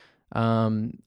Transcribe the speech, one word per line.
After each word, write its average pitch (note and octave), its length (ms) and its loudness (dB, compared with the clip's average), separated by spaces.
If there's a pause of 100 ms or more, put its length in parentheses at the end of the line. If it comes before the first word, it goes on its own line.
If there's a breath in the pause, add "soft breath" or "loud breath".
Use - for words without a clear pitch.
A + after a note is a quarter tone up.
(340 soft breath)
Um, A2+ 720 0